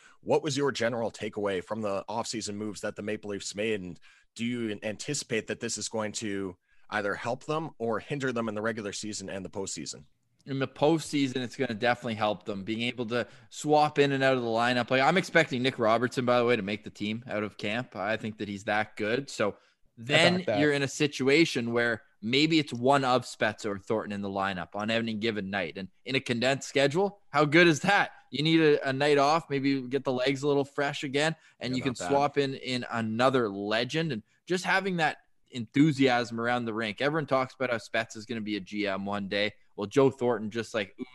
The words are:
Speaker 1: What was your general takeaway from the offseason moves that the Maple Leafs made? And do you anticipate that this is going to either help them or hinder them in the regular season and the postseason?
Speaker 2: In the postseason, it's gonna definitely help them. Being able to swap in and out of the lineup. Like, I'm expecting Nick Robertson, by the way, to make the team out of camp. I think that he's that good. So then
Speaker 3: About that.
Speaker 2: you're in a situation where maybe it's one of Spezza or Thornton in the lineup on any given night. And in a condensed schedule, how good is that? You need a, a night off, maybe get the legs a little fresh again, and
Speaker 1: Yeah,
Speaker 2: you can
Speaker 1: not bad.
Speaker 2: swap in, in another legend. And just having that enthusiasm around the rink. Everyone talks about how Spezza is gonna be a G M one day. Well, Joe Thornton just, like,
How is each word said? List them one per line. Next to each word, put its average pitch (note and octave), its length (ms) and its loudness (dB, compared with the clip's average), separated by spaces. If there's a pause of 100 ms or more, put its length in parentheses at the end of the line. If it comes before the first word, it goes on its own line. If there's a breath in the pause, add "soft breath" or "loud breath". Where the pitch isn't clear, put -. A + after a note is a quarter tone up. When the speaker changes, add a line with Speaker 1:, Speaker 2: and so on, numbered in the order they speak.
(200 soft breath)
Speaker 1:
What C#3+ 220 2
was C#3+ 160 -4
your C#3 140 0
general A2+ 380 -2
takeaway G2+ 540 -4
from A2 160 -6
the G2 300 -4
offseason G#2 460 -6
moves G#2 260 -8
that G#2 140 -6
the G#2+ 60 -10
Maple G#2 280 -6
Leafs G2 240 -8
made? G#2+ 260 -2
And F2+ 180 -12 (360 soft breath)
do A#2 100 -6
you A#2 380 -4
anticipate G#2+ 640 -4
that A2 140 -8
this A2+ 180 -6
is G#2 100 -8
going G#2+ 240 -6
to G2 420 -6 (360)
either G2+ 240 -2
help A#2+ 300 -6
them D#3 340 -4
or A2+ 200 -2
hinder C3+ 340 -4
them A2+ 160 -2
in G#2+ 60 -4
the G#2 80 -6
regular A2 300 -4
season G2 360 -8
and F#2+ 160 -8
the F2 60 -10
postseason? D#2+ 540 -8 (420)
Speaker 2:
In C#3 120 -6
the C3 100 -2
postseason, C#3+ 680 2
it's B2 200 -8
gonna B2 180 -2
definitely A#2+ 400 0
help G#2+ 300 -2
them. G2 200 -6
Being A2 180 -4
able A#2+ 240 -4
to A#2 200 -2 (240 loud breath)
swap D3 480 2
in C#3 140 6
and C3+ 100 0
out C3+ 140 4
of B2 60 -2
the A#2 60 -2
lineup. A#2+ 420 2
Like, C3 120 4
I'm E3 160 6
expecting D#3 440 2
Nick B2+ 160 0
Robertson, A#2 460 2
by B2 140 4
the A#2+ 60 4
way, A#2+ 120 4
to G#2+ 60 -2
make G#2 220 -6
the G2+ 60 -14
team G#2+ 380 -6
out G#2 140 -4
of G2+ 160 -8
camp. A2+ 380 -6
I G#2+ 200 -2
think A2 220 -8
that G#2 100 -6
he's G2+ 160 -10
that G#2+ 320 -2
good. A#2+ 320 -2
So G#2 280 -2 (420 soft breath)
then D3+ 380 4
Speaker 3:
About F3+ 100 -4
that. - 140 2
Speaker 2:
you're D3 120 4
in C#3+ 100 0
a C3+ 60 -2
situation C3+ 840 2
where A#2 300 0 (200)
maybe D3+ 360 4
it's D3+ 140 -2
one C3 320 4
of B2 200 2
Spezza - 420 -4
or G2+ 120 -4
Thornton G#2 340 -2
in G2+ 100 -6
the G2+ 60 -6
lineup F#2+ 460 -4
on G#2+ 160 -4
any A2+ 220 0
given G#2 380 -2
night. F#2 260 -4
And F#2+ 120 -10 (180)
in B2+ 80 -6
a C3+ 60 2
condensed B2+ 480 0
schedule, D3+ 500 2 (120)
how D3 140 4
good E3 220 8
is D3+ 140 4
that? F#3 320 2 (180)
You C3 120 -4
need D#3+ 180 4
a, D3 280 4
a C3 40 0
night C#3+ 260 4
off, D3 320 2
maybe C#3 320 0
get C3 220 -4
the C3+ 80 0
legs C3 300 0
a D3 60 0
little C#3 160 4
fresh C#3+ 380 -4
again, D3 320 0 (260 soft breath)
and B2 120 -4
Speaker 1:
Yeah, B2+ 40 -2
Speaker 2:
you B2 60 -4
can C3 80 0
Speaker 1:
not A#2 80 -6
bad. F2+ 100 -6
Speaker 2:
swap C#3 300 2
in, C3+ 160 0
in B2 360 -6
another A#2 580 2
legend. A#2+ 640 -2
And A2 100 -8 (240)
just F3+ 180 -2
having F#3 340 0
that D#3+ 200 2 (320)
enthusiasm B2 880 4
around A#2+ 240 0
the A2+ 100 -4
rink. A2 260 -4
Everyone D3 260 0
talks C3 280 0
about B2+ 160 -2
how A#2 80 0
Spezza A2+ 380 -4
is G#2+ 100 -14
gonna A2+ 140 -8
be G#2 160 -4
a G2+ 40 -2
G G2+ 260 -6
M G2 180 -2
one G2+ 240 -4
day. G2+ 240 -2 (240)
Well, G2+ 100 -4
Joe C3+ 240 4
Thornton A2 400 -2
just, A2+ 240 -6
like, G#2 200 -4 (200)